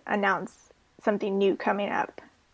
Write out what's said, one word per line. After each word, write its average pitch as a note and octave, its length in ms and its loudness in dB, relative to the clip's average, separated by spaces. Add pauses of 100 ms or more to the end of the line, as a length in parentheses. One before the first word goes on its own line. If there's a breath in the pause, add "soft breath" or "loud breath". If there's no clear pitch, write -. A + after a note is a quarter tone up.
announce G3 600 -2 (340)
something G3+ 340 0
new G3 180 4
coming G3+ 340 -2
up. - 320 -4 (320)